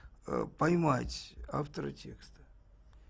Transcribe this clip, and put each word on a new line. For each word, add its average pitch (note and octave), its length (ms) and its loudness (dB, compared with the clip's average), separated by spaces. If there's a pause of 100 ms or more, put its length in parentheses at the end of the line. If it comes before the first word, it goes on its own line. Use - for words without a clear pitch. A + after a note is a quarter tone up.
(280)
а, - 200 0 (120)
поймать D#3 760 2 (160)
автора C#3+ 420 -2
текста. - 460 -16 (720)